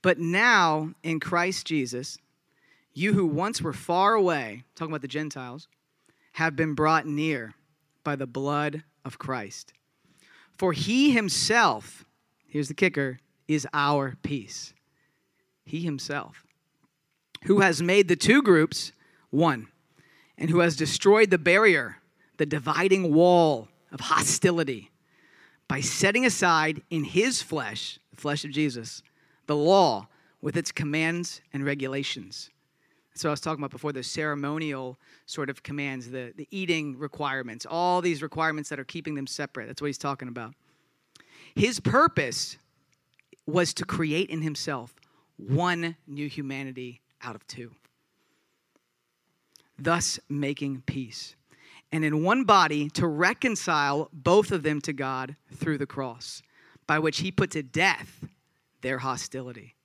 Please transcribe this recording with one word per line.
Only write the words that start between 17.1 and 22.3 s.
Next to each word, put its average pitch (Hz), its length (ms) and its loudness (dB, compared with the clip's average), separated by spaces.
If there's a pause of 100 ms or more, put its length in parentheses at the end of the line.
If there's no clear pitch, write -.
"who 196 160 6
has 170 220 4
made 185 260 4
the 170 80 4
two 262 240 6
groups 175 520 4 (360)
one, 135 400 2 (680)
and 156 100 -2
who 170 120 4
has 170 140 4
destroyed 202 540 4
the 185 80 4
barrier, 165 640 4 (400)